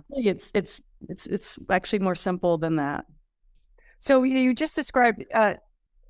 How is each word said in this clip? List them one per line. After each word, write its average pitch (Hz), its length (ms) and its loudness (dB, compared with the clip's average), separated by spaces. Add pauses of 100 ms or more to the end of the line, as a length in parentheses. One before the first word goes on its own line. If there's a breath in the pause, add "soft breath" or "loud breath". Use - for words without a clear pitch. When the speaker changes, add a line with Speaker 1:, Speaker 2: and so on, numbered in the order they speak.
(120)
Speaker 1:
It's, 233 420 -2
it's, - 280 -2 (260)
it's, - 200 -12
it's - 320 -6 (100)
actually 190 300 0
more 185 160 0
simple 180 420 0
than 160 200 -2
that. 143 280 -4 (960 soft breath)
Speaker 2:
So 262 240 4
you, 262 140 2
you 254 160 4
just 311 220 -4
described, 240 480 2 (100)
uh, 214 200 4 (560)